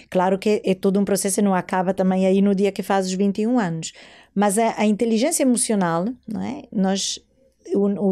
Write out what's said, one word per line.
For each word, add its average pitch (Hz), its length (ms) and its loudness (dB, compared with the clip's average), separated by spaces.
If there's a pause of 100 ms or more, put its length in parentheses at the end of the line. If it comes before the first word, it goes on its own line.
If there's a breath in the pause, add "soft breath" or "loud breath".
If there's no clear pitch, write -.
(120 loud breath)
Claro 190 260 2
que 208 260 0
é 185 120 0
todo 196 240 0
um 202 40 4
processo 196 360 -2
e 208 40 2
não 196 120 2
acaba 185 360 -2
também 185 360 0
aí 190 120 4
no 202 140 4
dia 196 180 0
que 196 120 -8
faz 196 240 0
os 185 60 -4
vinte 202 280 -2
e 214 60 0
um 254 100 0
anos. 165 360 -4 (420 loud breath)
Mas 202 240 2
a, 226 180 2
a 214 80 0
inteligência 226 560 0
emocional, 202 640 0 (220)
não 214 160 -8
é? 247 280 -10
Nós, 190 480 -2 (540)
o, 202 60 2 (320)